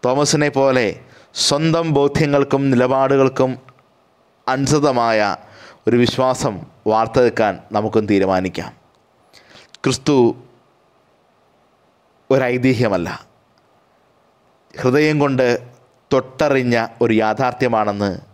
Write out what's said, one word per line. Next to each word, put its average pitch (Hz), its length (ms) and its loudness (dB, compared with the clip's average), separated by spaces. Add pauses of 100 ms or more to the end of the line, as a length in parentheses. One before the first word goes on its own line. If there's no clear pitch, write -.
തോമസിനെ 143 520 0
പോലെ 131 300 2 (600)
സ്വന്തം 160 380 0 (120)
ബോധ്യങ്ങൾക്കും 139 720 0
നിലപാടുകൾക്കും 131 800 2 (960)
അനുസൃതമായ 131 720 0 (680)
ഒരു 117 140 2
വിശ്വാസം 127 520 -2 (360)
വാർത്തെടുക്കാൻ 113 640 0 (220)
നമുക്കും 104 340 0
തീരുമാനിക്കാം. 95 640 0 (1120)
ക്രിസ്തു 131 320 -2 (2250)
ഒരൈതിഹ്യമല്ല, 123 760 0 (1700)
ഹൃദയം 151 420 2
കൊണ്ട് 131 240 0 (640)
തൊട്ടറിഞ്ഞ 131 640 0 (280)
ഒരു 113 100 2 (100)
യാഥാർത്ഥ്യമാണെന്ന് 107 880 -2 (220)